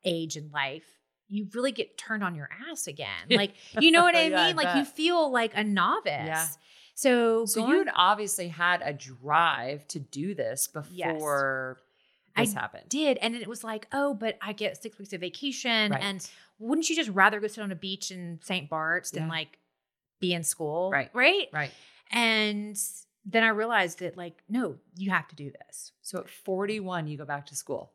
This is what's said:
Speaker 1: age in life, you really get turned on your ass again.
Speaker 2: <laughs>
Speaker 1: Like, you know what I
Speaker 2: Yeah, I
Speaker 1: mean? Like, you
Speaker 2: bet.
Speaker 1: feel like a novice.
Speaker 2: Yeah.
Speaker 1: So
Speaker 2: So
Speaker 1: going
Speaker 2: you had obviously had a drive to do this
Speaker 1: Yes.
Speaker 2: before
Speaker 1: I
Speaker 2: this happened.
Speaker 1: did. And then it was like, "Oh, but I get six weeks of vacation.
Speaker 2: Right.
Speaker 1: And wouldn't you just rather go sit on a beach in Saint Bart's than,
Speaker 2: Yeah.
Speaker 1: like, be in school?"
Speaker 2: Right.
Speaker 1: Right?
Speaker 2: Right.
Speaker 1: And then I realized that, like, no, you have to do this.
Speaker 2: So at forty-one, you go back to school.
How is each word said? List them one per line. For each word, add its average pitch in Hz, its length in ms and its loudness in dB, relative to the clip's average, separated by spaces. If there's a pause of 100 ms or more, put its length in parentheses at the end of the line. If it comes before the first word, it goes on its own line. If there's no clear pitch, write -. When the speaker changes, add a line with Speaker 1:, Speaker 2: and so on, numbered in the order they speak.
Speaker 1:
age 165 320 -4
in 151 160 -12
life, 143 320 -4 (440)
you 202 260 -4
really 247 180 0
get - 260 -6
turned 214 260 -6
on 175 100 -2
your 147 140 -10 (220)
ass - 160 -8
again. 147 220 -10 (120)
Speaker 2:
<laughs> 87 100 -4
Speaker 1:
Like, 202 240 2 (240)
you 311 120 8
know 339 120 8
what 349 120 6
I 330 140 6
Speaker 2:
Yeah, 339 120 2
I 339 80 6
Speaker 1:
mean? 330 80 0
Like, 302 200 2
you 285 60 4
Speaker 2:
bet. 277 120 -6
Speaker 1:
feel 320 360 2
like 233 260 2
a 208 80 0
novice. 208 420 2
Speaker 2:
Yeah. 156 400 0 (480)
Speaker 1:
So 233 520 4
Speaker 2:
So 208 160 0
Speaker 1:
going 247 100 4
Speaker 2:
you 349 60 8
had 381 160 0
obviously 196 540 2
had 175 360 0
a 147 80 -2
drive 139 960 0
to - 120 -8
do 151 340 -6
this 127 340 -4 (220)
Speaker 1:
Yes. 175 260 -4
Speaker 2:
before 135 600 -2 (580)
Speaker 1:
I 233 80 4
Speaker 2:
this 208 100 -2
happened. - 340 -8
Speaker 1:
did. 285 300 0
And 233 160 -4
then 240 80 -10
it 190 60 -12
was 233 160 -12
like, 220 280 -8
"Oh, 277 220 0
but 214 280 -6
I 208 100 -8
get 208 300 -6
six 220 160 -14
weeks 196 140 -14
of 180 80 -8
vacation. 220 720 -2
Speaker 2:
Right. 131 100 -2
Speaker 1:
And 196 260 -6 (300)
wouldn't 302 320 0
you 330 60 0
just 285 140 -2
rather 202 300 6
go 208 80 -4
sit 208 140 -8
on 202 100 -4
a 180 40 -6
beach 190 360 -8
in 175 300 -10
Saint 175 280 -4
Bart's 160 400 -2
than, 175 140 -4
Speaker 2:
Yeah. 160 60 -4
Speaker 1:
like, 160 280 -6 (640)
be 180 140 2
in 170 100 -2
school?" 165 480 -2
Speaker 2:
Right. 139 200 0
Speaker 1:
Right? 262 400 4
Speaker 2:
Right. 147 200 -4 (400)
Speaker 1:
And 214 640 0 (480)
then 220 200 2
I 226 40 6
realized 214 520 2
that, 180 160 -8
like, 175 320 -14
no, 202 300 -2 (180)
you 196 140 -4
have 170 180 2
to 156 80 -20
do 143 140 -10 (160)
this. - 260 -18 (100)
Speaker 2:
So - 180 -8
at - 80 -12
forty-one, 190 760 -2
you 151 100 -6
go 143 80 -10
back 143 220 -6
to 143 100 -12
school. - 380 -8